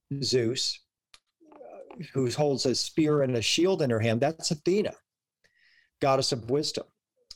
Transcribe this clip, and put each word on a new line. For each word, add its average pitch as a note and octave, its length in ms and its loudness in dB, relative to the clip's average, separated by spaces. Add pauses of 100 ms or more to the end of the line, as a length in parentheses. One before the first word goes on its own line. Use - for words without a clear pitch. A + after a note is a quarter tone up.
(200)
Zeus, B2 600 -2 (720)
uh, - 580 -18
who C3 160 0
holds C#3 380 0
a B2 80 2
spear D3+ 480 2
and B2+ 140 0
a A2 60 0
shield F3 400 2
in B2+ 80 2
her A2 100 2
hand, A2+ 200 2
that's D#3 300 -2
Athena, F3 440 0 (1040)
goddess C3+ 320 2
of A2+ 180 -4
wisdom, D3 360 -2 (500)